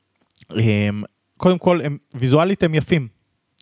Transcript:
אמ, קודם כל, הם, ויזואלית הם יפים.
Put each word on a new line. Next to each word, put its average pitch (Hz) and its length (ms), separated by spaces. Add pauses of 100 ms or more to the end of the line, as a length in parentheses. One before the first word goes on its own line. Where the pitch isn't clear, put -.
(560)
אמ, 104 480 (340)
קודם 185 200
כל, 175 260
הם, 147 140 (160)
ויזואלית 147 500
הם 160 120
יפים. 147 320 (540)